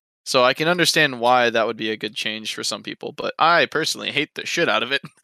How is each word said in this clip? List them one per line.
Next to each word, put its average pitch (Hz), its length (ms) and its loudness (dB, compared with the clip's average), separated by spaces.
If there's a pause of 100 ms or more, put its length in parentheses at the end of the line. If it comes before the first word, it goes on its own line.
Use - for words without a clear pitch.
(260)
So 127 160 2
I 127 120 4
can 156 160 0
understand 156 500 2
why 120 300 4
that 113 180 2
would 117 80 -4
be 110 140 -4
a 107 80 -4
good 110 180 -8
change 107 400 -6
for 120 80 -8
some 107 180 -6
people, - 300 -10
but - 260 -6
I 165 280 4
personally 147 460 -4
hate 147 240 -4
the - 100 -12
shit - 240 -2
out 110 120 2
of 123 120 -4
it. 139 80 -2 (220)